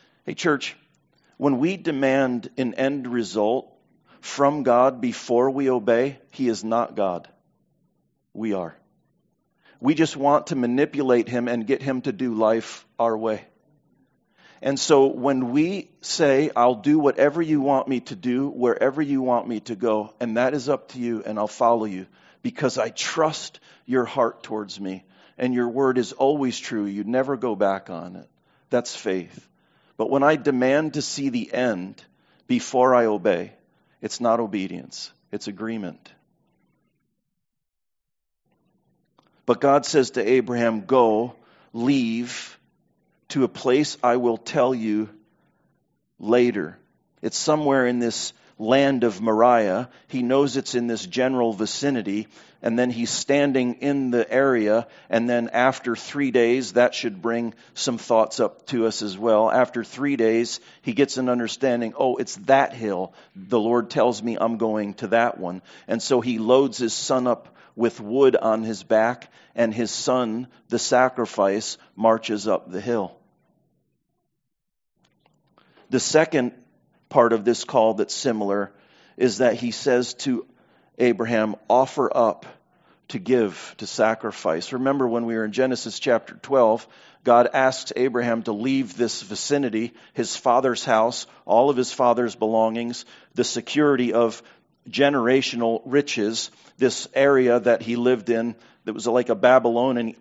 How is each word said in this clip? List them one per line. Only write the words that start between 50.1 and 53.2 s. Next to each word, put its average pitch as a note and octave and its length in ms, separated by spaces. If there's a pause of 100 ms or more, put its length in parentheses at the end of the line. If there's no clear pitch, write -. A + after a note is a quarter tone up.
knows C3 340
it's B2+ 180
in A#2+ 120
this A2 180
general B2 480
vicinity, G#2+ 720 (360)
and A#2 160
then B2 120
he's A#2 200
standing C3+ 640